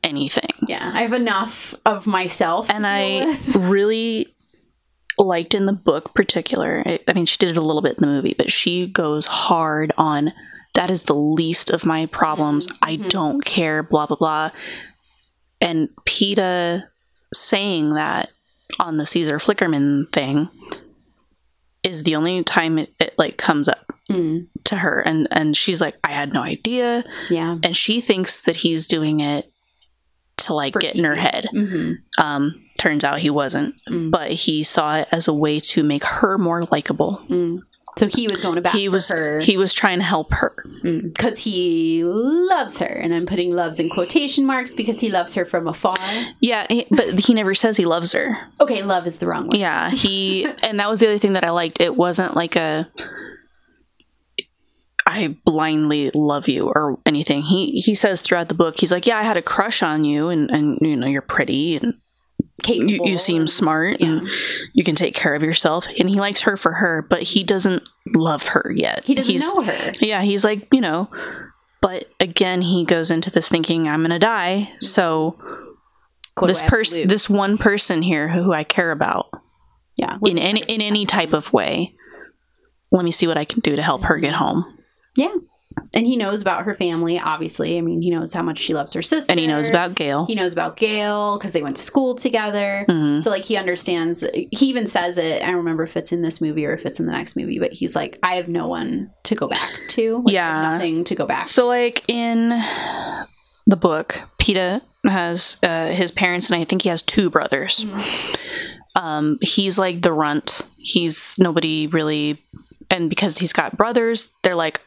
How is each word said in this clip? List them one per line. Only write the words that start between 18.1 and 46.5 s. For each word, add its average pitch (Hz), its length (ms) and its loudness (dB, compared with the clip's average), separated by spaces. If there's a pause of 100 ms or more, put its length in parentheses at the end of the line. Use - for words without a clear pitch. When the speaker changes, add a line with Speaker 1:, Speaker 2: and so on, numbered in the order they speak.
Speaker 1:
on 165 160 -2
the 151 100 0
Caesar 151 340 0
Flickerman 143 720 2
thing 147 340 0 (1400)
is 170 200 -4
the 156 120 2
only 170 280 0
time 160 340 2
it, 156 200 -4
it, - 200 0
like, 156 200 2
comes 147 300 2
up - 200 -2 (220)
Speaker 2:
Mm. 175 380 0 (180)
Speaker 1:
to 208 100 0
her. 180 240 0
And, 156 320 2
and 151 240 2
she's 175 240 0
like, 156 240 0
"I 151 80 0
had 143 220 -4
no 131 80 0
idea." 240 640 -2 (240)
Speaker 2:
Yeah. 165 340 -2
Speaker 1:
And 175 140 0
she 226 240 0
thinks 185 400 -2
that 165 160 0
he's 165 300 0
doing 151 340 0
it 143 280 -4 (920)
to, - 140 -2
like, 143 200 -2
Speaker 2:
For - 60 0
Speaker 1:
get - 160 -2
in 170 100 0
her 151 100 2
Speaker 2:
T 165 60 -4
V. - 0 -
Speaker 1:
head. - 240 0 (100)
Speaker 2:
Mm-hmm. 170 680 -2
Speaker 1:
Um, 147 340 0 (220)
turns 147 280 0
out 143 140 -2
he 156 100 0
wasn't, 147 440 -2 (160)
Speaker 2:
Mm. 165 220 -4
Speaker 1:
but 165 200 -2
he 156 320 -2
saw 151 340 0
it 156 160 -2
as 165 160 0
a 156 40 2
way 151 280 0 (100)
to 165 120 2
make 147 200 0
her 190 340 2
more 170 280 0
likable. 160 640 -2
Speaker 2:
Mm. 175 300 0 (380)
So 208 100 4
he 233 200 0
was 196 140 -2
going 175 140 -2
to 175 60 0
bat 175 120 0
Speaker 1:
He 202 140 2
Speaker 2:
for 190 40 0
Speaker 1:
was, 185 180 2
Speaker 2:
her. 156 300 0
Speaker 1:
he 175 160 4
was 185 180 2
trying 185 260 2
to 190 60 2
help 170 280 0
her. - 200 0 (300)
Speaker 2:
Mm. 165 340 -2
'Cause 233 220 0
he 165 640 0
loves 269 760 2
her, 190 60 0
and - 300 -2
I'm 170 100 -2
putting 175 300 -2
"loves" 165 240 -2
in 165 100 0
quotation 269 560 0
marks 254 280 -2
because 226 260 -4
he 226 100 0
loves 180 260 -2
her 180 100 0
from 170 240 -2
afar. 180 260 -2 (460)
Speaker 1:
Yeah, 226 280 0